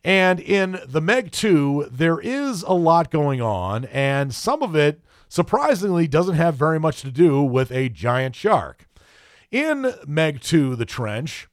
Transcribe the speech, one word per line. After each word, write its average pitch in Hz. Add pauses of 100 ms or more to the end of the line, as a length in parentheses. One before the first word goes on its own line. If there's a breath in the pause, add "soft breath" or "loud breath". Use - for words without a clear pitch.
And 185
in 185
The 135
Meg 202
two, 147
there 160
is 254
a 185
lot 165
going 143
on, 104
and 139
some 294
of 170
it, 151 (300 soft breath)
surprisingly, 190
doesn't 165
have 160
very 156
much 160
to 135
do 143
with 131
a 131
giant 120
shark. 127 (640 soft breath)
In 269 (120)
Meg 147
two, 135
The 113
Trench 113